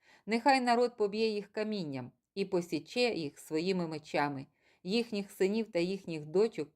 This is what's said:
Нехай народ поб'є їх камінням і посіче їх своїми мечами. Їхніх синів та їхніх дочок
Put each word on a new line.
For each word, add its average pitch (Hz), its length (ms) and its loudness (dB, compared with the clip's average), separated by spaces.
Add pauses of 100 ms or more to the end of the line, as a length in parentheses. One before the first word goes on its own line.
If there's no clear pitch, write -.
(260)
Нехай 247 340 4
народ 247 360 2
поб'є 214 320 2
їх 208 240 -4
камінням 165 580 -4 (240)
і 196 100 -2
посіче 175 560 -2
їх 165 380 0
своїми 175 500 0
мечами. 147 580 -4 (380)
Їхніх 208 460 -2
синів 208 420 2
та 170 60 0
їхніх 170 480 -2
дочок 170 500 2